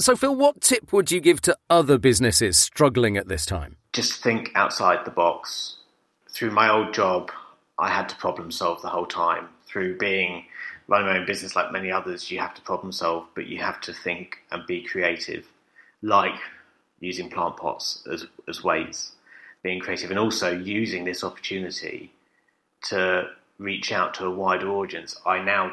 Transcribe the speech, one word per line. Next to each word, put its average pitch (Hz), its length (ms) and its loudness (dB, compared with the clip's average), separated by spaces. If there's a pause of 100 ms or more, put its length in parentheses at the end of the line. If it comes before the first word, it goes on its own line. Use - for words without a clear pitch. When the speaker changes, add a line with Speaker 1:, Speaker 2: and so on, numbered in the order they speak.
Speaker 1:
So, 254 160 6
Phil, 277 180 2
what 285 280 2
tip - 320 2
would 196 160 4
you 175 100 2
give 156 220 6
to 170 160 2 (100)
other 147 300 6
businesses 113 580 4
struggling 120 640 4
at 92 100 -4
this 92 160 -2
time? 78 320 -6 (160)
Speaker 2:
Just - 300 -2
think 113 320 0
outside 92 500 2
the 92 60 -8
box. - 680 0 (540)
Through 113 220 -4
my 107 180 6
old 107 240 4
job, 92 360 2 (480)
I 92 120 0
had 95 180 0
to - 80 -12
problem 87 340 -4
solve 85 300 -2
the 90 80 -10
whole 87 160 -2
time. 85 460 -2 (160)
Through 92 320 -4
being, 92 480 -2 (420)
running 101 180 4
my 95 120 2
own 90 80 -2
business 95 280 -4
like 87 160 0
many 95 220 -4
others, 92 380 -4
you 92 80 -6
have 90 160 -6
to - 80 -20
problem 95 300 -6
solve, 85 420 -4
but - 120 -8
you 90 120 -10
have - 240 -6
to - 100 -10
think 90 460 -8 (120)
and 85 160 -8
be 90 140 -4
creative, 87 680 -4 (540)
like 101 400 2 (580)
using 87 300 -8
plant 85 300 -4
pots - 520 -6
as, - 160 -6 (220)
as - 160 -12
weights, 82 480 -2 (500)
being 92 160 -4
creative, 90 300 -6
and 95 100 -2
also 110 320 0
using 92 540 -2
this 90 180 -4
opportunity 90 880 -8 (720)
to 92 460 0 (300)
reach 98 340 -6
out 92 220 0
to 95 100 -8
a 92 60 -2
wider 92 400 0
audience. 85 440 -4 (120)
I 92 160 0
now 98 300 0